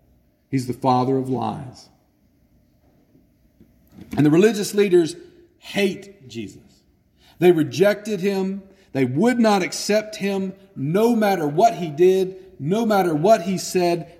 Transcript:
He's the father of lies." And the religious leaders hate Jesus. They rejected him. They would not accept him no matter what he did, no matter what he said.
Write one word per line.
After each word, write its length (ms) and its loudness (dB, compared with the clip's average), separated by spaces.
He's 180 -4
the 60 -6
father 420 0
of 140 -4
lies." 600 -8
And 100 4
the 40 4
religious 460 2
leaders 400 2
hate 720 -6
Jesus. 560 -16
They 140 6
rejected 640 0
him. 420 -4
They 140 0
would 340 0
not 240 2
accept 540 -4
him 360 -4
no 400 0
matter 320 0
what 280 2
he 140 -6
did, 460 2
no 260 -2
matter 300 0
what 280 4
he 140 -4
said. 640 -2